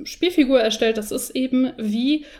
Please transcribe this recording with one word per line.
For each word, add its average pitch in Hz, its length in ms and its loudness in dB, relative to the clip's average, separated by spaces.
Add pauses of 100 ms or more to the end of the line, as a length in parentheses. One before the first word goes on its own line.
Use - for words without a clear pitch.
Spielfigur 269 580 2
erstellt, 220 380 0
das 214 120 -8
ist - 200 -6
eben 254 480 0
wie. 247 440 0 (160)